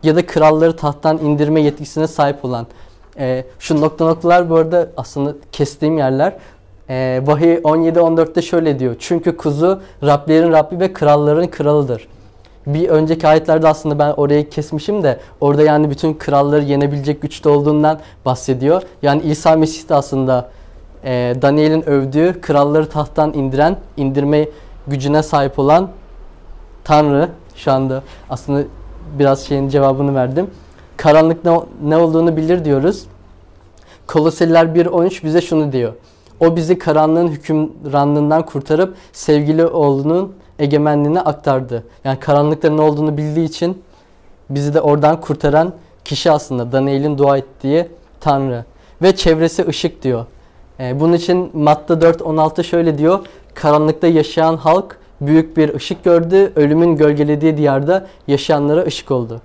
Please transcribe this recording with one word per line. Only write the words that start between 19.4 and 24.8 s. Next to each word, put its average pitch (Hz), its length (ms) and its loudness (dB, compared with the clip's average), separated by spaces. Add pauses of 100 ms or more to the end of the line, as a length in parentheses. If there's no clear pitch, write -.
Mesih 156 320 -2
de 165 60 0
aslında, 131 560 -2 (540)
e, 123 380 -2
Daniel'in 151 460 2
övdüğü 147 520 0
kralları 147 480 0
tahttan 151 460 -2
indiren, 143 420 0 (200)
indirme 143 520 0 (380)